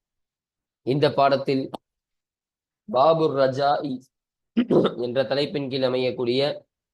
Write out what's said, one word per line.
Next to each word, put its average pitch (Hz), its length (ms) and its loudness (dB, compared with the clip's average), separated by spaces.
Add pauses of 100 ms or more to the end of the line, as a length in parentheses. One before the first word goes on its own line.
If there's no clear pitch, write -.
(800)
இந்த 139 320 0
பாடத்தில் 139 560 0 (1200)
பாபுர் 151 440 2
ரஜாஇ 135 640 0 (1000)
என்ற 123 220 0
தலைப்பின் 143 460 -4
கீழ் 131 140 -4
அமையக்கூடிய 127 580 0 (520)